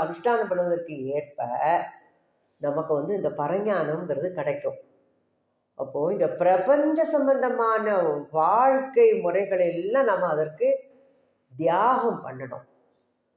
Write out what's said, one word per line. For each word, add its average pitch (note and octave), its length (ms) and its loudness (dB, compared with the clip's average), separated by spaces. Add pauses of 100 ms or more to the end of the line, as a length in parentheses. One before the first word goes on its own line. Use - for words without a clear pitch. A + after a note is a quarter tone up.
அனுஷ்டானம் G#3 480 0
பண்ணுவதற்கு E3+ 440 -2 (220)
ஏற்ப D3 220 -6 (1200)
நமக்கு D3+ 340 -2
வந்து D3+ 220 -2
இந்த D3+ 140 -2 (100)
பரஞானம்ங்கிறது F3+ 960 -2
கிடைக்கும். C#3+ 420 -4 (1000)
அப்போ C3+ 220 -6 (120)
இந்த F3 220 0
பிரபஞ்ச C#4 720 2
சம்பந்தமான A#3+ 880 0 (400)
வாழ்க்கை A#3 720 4 (160)
முறைகளை F#3 480 0
எல்லாம் G#3+ 380 0
நம்ம F3+ 240 0
அதற்கு D#3 340 -2 (840)
தியாகம் G3+ 680 2
பண்ணணும். C3 420 -14 (720)